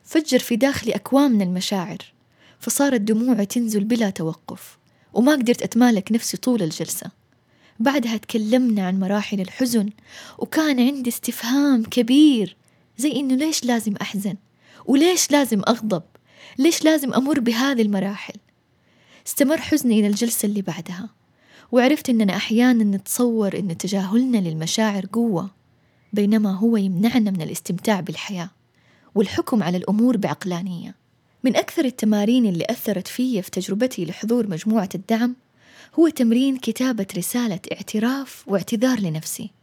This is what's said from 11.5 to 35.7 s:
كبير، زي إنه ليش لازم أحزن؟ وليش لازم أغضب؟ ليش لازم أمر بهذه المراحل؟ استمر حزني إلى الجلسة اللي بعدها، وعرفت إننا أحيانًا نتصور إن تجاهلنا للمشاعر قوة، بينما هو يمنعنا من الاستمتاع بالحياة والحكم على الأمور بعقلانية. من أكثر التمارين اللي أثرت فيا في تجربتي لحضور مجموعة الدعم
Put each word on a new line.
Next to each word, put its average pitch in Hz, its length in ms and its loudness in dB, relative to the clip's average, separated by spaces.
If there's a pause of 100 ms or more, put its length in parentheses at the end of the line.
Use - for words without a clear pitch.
كبير، 247 720 4 (420)
زي 277 140 0
إنه 262 240 0
ليش 302 280 -2
لازم 226 380 0
أحزن؟ 196 340 -6 (500)
وليش 311 460 2
لازم 254 360 2
أغضب؟ 214 360 0 (560)
ليش 320 240 2
لازم 302 300 2
أمر 269 260 2
بهذه 240 420 0
المراحل؟ 202 520 -2 (960)
استمر 285 300 2
حزني 247 420 2
إلى 208 80 4
الجلسة 220 380 -2
اللي 208 160 -2
بعدها، 180 480 -10 (640)
وعرفت 254 380 2
إننا 214 260 2
أحيانًا 226 480 2
نتصور 208 760 0
إن 170 180 -4
تجاهلنا 208 600 0
للمشاعر 185 760 -2
قوة، 220 380 0 (600)
بينما 208 380 2
هو 220 260 2
يمنعنا 202 540 2
من 185 100 -2
الاستمتاع 185 580 -2
بالحياة 175 500 -10 (680)
والحكم 202 480 0
على 175 140 -2
الأمور 220 400 0
بعقلانية. 180 800 -6 (480)
من 247 120 2
أكثر - 300 0
التمارين 226 600 2
اللي 175 240 0
أثرت 208 380 -6
فيا 247 340 -4
في - 100 -14
تجربتي 196 540 -4
لحضور 220 420 -2
مجموعة 196 480 -2
الدعم 226 400 -2 (640)